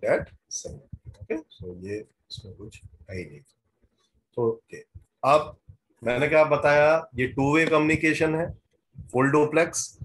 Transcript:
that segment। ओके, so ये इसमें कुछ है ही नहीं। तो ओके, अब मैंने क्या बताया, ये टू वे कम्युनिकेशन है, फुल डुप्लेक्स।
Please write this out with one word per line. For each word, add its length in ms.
that 240
segment। 640
ओके, 160
so 360
ये 120
इसमें 240
कुछ 260
है 80
ही 80
नहीं। 140
तो 100
ओके, 360
अब 300
मैंने 240
क्या 160
बताया, 480
ये 120
टू 280
वे 100
कम्युनिकेशन 680
है, 120
फुल 180
डुप्लेक्स। 720